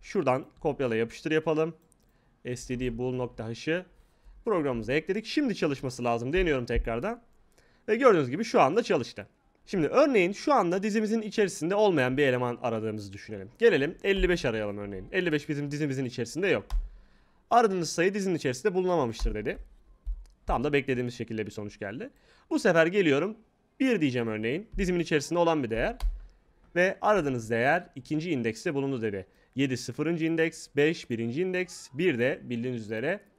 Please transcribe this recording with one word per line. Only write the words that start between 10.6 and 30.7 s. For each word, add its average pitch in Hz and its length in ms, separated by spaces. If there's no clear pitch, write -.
dizimizin 214 400
içerisinde 190 520
olmayan 160 420
bir 143 100
eleman 123 360
aradığımızı 107 500
düşünelim. 101 360
Gelelim 180 460
elli 196 240
beş 175 160
arayalım 107 340
örneğin. 101 340
Elli 180 200
beş 147 160
bizim 143 220
dizimizin 139 340
içerisinde 127 440
yok. 120 180
Aradığınız 190 400
sayı 185 240
dizinin 190 200
içerisinde 175 400
bulunamamıştır 156 600
dedi. 110 240
Tam 131 180
da 147 80
beklediğimiz 123 420
şekilde 110 320
bir 107 40
sonuç 104 280
geldi. 123 320
Bu 320 80
sefer 165 280
geliyorum. 175 500
Bir 254 200
diyeceğim 123 280
örneğin. 113 400
Dizimin 180 220
içerisinde 160 380
olan 165 240
bir 113 80
değer. 143 260
Ve 180 240
aradığınız 143 500
değer 123 360
ikinci 156 340
indekste 123 440
bulundu 135 280
dedi. 98 240
Yedi 131 220
sıfırıncı 151 480
indeks, 160 520